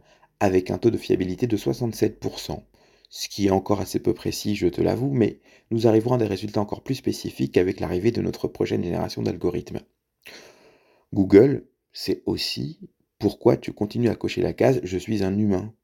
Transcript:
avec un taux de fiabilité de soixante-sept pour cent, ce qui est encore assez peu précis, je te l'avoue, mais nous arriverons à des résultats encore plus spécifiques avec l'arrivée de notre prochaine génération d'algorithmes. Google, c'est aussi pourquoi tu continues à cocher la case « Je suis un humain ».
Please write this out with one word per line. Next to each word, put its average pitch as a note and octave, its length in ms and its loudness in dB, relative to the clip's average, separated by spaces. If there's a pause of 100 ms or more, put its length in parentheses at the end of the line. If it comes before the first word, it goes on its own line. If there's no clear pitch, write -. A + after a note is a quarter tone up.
(400)
avec F#2 300 2
un F#2+ 80 -2
taux A#2+ 120 4
de G#2 80 -4
fiabilité F#2 480 -2
de A2 100 0
soixante-sept A2 640 -2
pour - 220 -8
cent, - 260 -10 (420)
ce - 200 -12
qui G2+ 180 -2
est G2 40 4
encore F#2+ 300 2
assez - 200 -4
peu - 140 0
précis, - 420 -6
je F#2 120 0
te E2+ 140 -2
l'avoue, G#2+ 300 0
mais A#2+ 280 0 (300)
nous A2+ 160 2
arriverons A2 280 4
à A#2+ 40 0
des A2 80 2
résultats G2+ 340 -4
encore - 220 -6
plus C3+ 140 -4
spécifiques - 600 -4
avec F#2 240 2
l'arrivée F2+ 300 0
de G#2+ 100 -2
notre F#2 280 -4
prochaine G2+ 360 -4
génération F2 380 -4
d'algorithmes. F2+ 580 -4 (1300)
Google, G2+ 520 8 (260)
c'est - 340 -6
aussi B2 640 -6 (280)
pourquoi G#2+ 380 2
tu - 160 -8
continues A2+ 380 -2
à - 40 -2
cocher - 280 -4
la E2+ 100 -2
case « B2 320 2
Je F2+ 140 -4
suis G2+ 260 -4
un G2 140 0
humain ». G#2 460 0